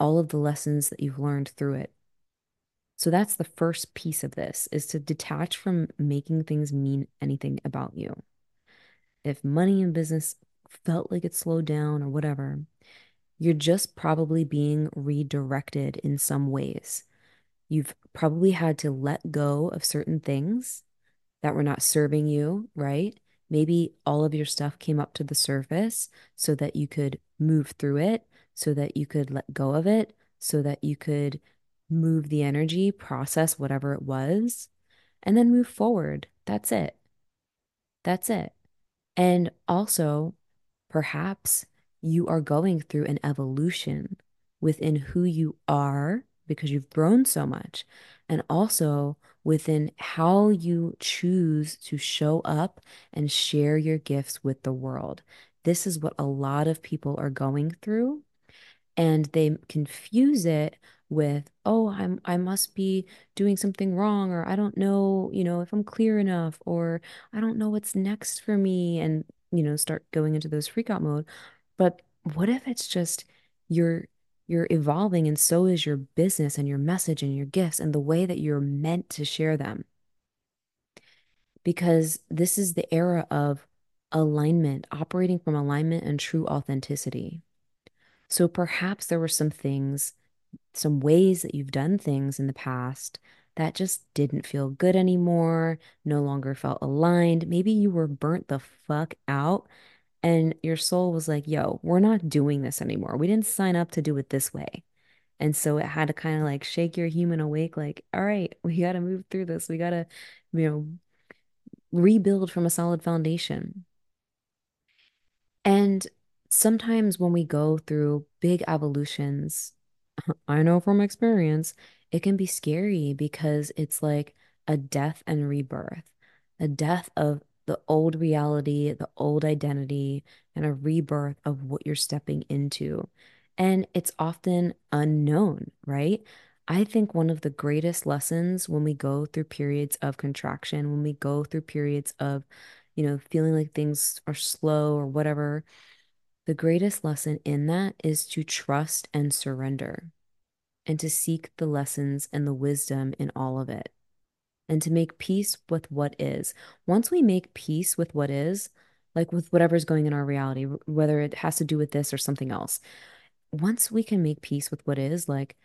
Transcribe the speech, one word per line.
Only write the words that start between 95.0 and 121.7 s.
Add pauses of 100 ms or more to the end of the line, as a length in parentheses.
no
longer
felt
aligned.
Maybe
you
were
burnt
the
fuck (120)
out (540)
and
your
soul
was
like,
"Yo,
we're
not
doing
this
anymore.
We
didn't
sign
up
to
do
it
this
way." (560)
And
so
it
had
to
kinda,
like,
shake
your
human
awake,
like, (100)
"All
right,
we
gotta
move
through
this.
We
gotta, (460)
you
know, (1000)
rebuild
from
a
solid
foundation." (1800)
And (420)
sometimes
when
we
go
through (140)
big
evolutions, (460)
<laughs>
I
know
from
experience, (380)